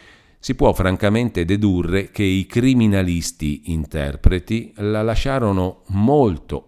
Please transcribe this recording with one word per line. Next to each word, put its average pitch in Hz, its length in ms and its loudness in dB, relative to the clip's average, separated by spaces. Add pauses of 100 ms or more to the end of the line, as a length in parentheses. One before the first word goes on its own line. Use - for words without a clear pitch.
(380)
si - 160 -6
può 123 200 4
francamente 101 720 0
dedurre 95 640 0
che - 120 -4
i 95 240 0
criminalisti 95 1300 0
interpreti 80 1040 -2
la 107 260 -4
lasciarono 110 840 0
molto, 104 800 0